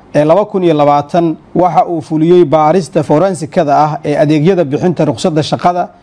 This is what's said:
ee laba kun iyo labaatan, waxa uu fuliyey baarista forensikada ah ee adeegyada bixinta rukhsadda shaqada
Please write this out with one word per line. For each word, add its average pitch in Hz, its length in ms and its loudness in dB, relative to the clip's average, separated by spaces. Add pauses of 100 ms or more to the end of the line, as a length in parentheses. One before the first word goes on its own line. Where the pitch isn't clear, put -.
(160)
ee 147 80 2
laba 170 220 2
kun 196 180 -4
iyo 170 100 2
labaatan, 147 640 0 (200)
waxa 175 300 2
uu 170 160 -6
fuliyey 165 440 2
baarista 156 580 0
forensikada 151 720 0
ah 151 280 0
ee 147 100 -2
adeegyada 156 480 2
bixinta 151 420 -2
rukhsadda 151 380 -2
shaqada 180 460 -2 (140)